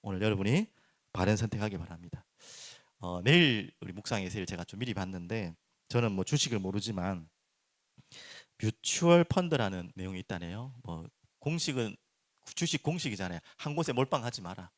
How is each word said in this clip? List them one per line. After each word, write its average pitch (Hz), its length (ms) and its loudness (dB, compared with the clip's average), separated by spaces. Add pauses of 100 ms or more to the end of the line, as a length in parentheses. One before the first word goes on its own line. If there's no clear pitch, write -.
오늘 95 200 -4
여러분이 107 500 2 (400)
바른 95 240 4
선택하기 104 420 -2
바랍니다. 85 480 -12 (760)
어, 90 220 -4
내일 135 500 6 (100)
우리 92 120 -10
묵상 101 280 -2
에세이를 92 240 -4
제가 87 180 -6
좀 98 160 -12
미리 120 140 -4
봤는데 92 640 -4 (340)
저는 120 220 4
뭐 95 120 0
주식을 120 360 0
모르지만 95 680 -4 (1300)
뮤추얼 170 640 6
펀드라는 117 680 0
내용이 92 240 -6
있다네요. 95 540 -8 (100)
뭐 82 220 -8 (340)
공식은 135 580 -2 (560)
주식 - 300 -2
공식이잖아요. 98 560 -4 (180)
한 147 180 -6
곳에 156 160 0
몰빵하지 123 500 0
마라. 90 360 -10